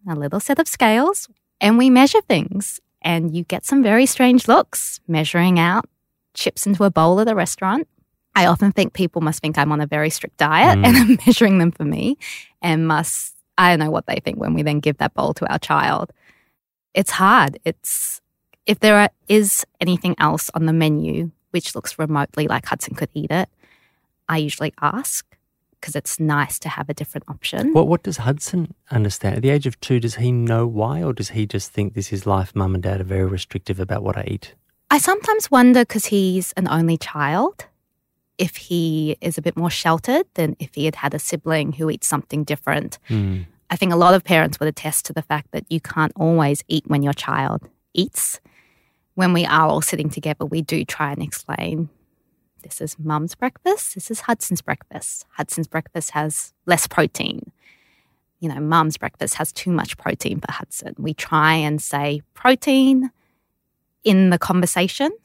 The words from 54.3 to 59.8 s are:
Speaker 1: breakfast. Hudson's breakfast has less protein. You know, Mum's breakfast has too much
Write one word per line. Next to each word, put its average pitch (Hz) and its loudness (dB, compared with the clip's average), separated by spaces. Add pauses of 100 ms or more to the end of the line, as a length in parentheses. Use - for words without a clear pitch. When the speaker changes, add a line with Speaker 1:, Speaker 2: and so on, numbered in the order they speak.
Speaker 1:
breakfast. - -12 (100)
Hudson's - -6
breakfast - -8
has 151 -6 (140)
less 175 2
protein. - -4 (880)
You 165 -6
know, 139 -6
Mum's 156 2
breakfast - -8
has - -6
too - -6
much - -2